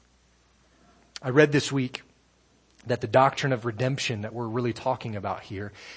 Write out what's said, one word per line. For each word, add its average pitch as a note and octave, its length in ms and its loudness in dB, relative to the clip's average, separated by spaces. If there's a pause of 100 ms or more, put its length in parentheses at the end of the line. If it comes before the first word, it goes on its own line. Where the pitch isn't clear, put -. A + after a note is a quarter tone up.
(1200)
I C3+ 100 -4
read D3 220 8
this C#3+ 200 2
week C3 300 -2 (840)
that A#2+ 140 0
the A#2 60 -6
doctrine C3 460 4
of A2+ 120 -4
redemption B2 580 -2
that G#2+ 100 -8
we're A#2 140 -6
really A#2 260 0
talking A#2 440 -4
about F#2+ 260 -6
here G2+ 300 -10 (240)